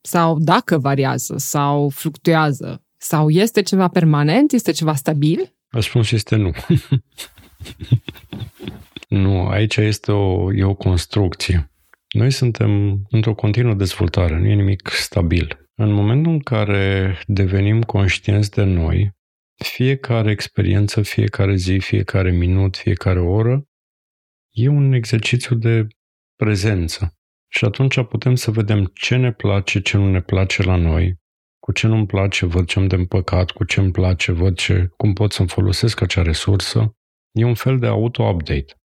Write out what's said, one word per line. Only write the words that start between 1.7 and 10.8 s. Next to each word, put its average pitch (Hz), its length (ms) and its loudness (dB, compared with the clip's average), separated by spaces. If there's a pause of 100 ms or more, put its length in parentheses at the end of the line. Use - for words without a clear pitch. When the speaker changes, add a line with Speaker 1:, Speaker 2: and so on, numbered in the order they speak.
Speaker 1:
fluctuează, 156 920 -2 (160)
sau 151 320 0
este 202 320 2
ceva 190 260 2
permanent, 160 640 2
este 220 200 0
ceva 156 240 0
stabil? 156 600 -2 (120)
Speaker 2:
Răspunsul 113 500 0
este - 180 -2
nu. 98 180 2
<laughs> - 80 -10 (2500)
Nu, 98 400 0
aici 104 280 -2
este 107 360 0
o, 95 420 0
e 98 100 0
o 98 100 2
construcție. 90 1000 -2 (420)